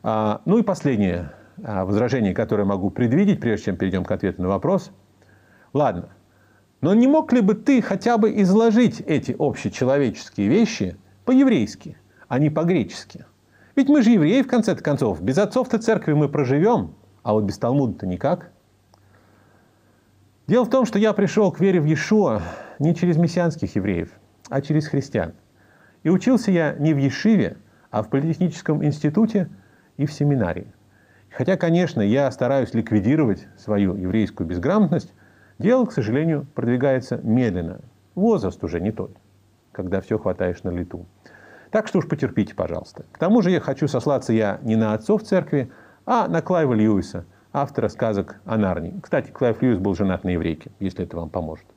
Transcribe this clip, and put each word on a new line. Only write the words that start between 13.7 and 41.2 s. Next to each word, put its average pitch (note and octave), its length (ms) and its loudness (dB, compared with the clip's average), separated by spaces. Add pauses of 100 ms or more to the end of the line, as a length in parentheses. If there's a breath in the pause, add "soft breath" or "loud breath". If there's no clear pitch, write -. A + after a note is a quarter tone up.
Ведь C#4 120 4
мы C#4+ 140 6
же G#3+ 80 6
евреи, G#3+ 320 6
в C4+ 60 0
конце-то A3 360 0
концов. G#2+ 380 0
Без C3 160 0
отцов-то A3+ 400 0
церкви A3 340 0
мы D3 160 4
проживём, C#3+ 680 0 (280)
а A2+ 80 -2
вот G#2+ 140 2
без F2+ 120 -4
Талмуда-то A#2+ 500 -2
никак. C3 440 -4 (2000 soft breath)
Дело A3+ 180 4
в A#3 40 -10
том, C4 160 2
что G3+ 140 -2
я G#3+ 140 2
пришёл G#3 360 2
к - 120 -4
вере F#3 180 4
в C#3+ 60 0
Иешуа D3+ 560 2 (380 loud breath)
не D#3+ 140 2
через F3 220 0
мессианских E3 640 0
евреев, F#2 320 -2 (400)
а C#3 120 -2
через D3+ 260 -2
христиан. A2+ 440 -4 (720 soft breath)
И D#3+ 60 0
учился G3 420 2
я D#3+ 220 2
не D#3 200 2
в C#3+ 40 2
Ешиве, C#3 580 2 (340 soft breath)
а A2 140 -2
в - 60 -10
политехническом D3+ 720 -2
институте D#3 640 0 (480 loud breath)
и C#3 100 -2
в C#3 60 -8
семинарии. C3+ 640 -2 (580 soft breath)
Хотя, F3+ 240 0
конечно, E3+ 460 0
я B2+ 300 2
стараюсь C3+ 420 -2
ликвидировать A2+ 720 0 (100)
свою G2+ 380 -2
еврейскую F#2+ 500 -4
безграмотность, D3 680 0 (440 soft breath)
дело, A#3+ 280 2
к - 80 -12
сожалению, C#3 600 -2
продвигается B2+ 720 -2
медленно. G#2 560 0 (360)
Возраст F3+ 460 0
уже E2+ 200 -4
не G#2+ 100 -2
тот, - 200 -10 (600)
когда F#2 300 -6
всё A2 160 -4
хватаешь F2+ 460 -4
на F2+ 80 -6
лету. F2 340 -8 (640 loud breath)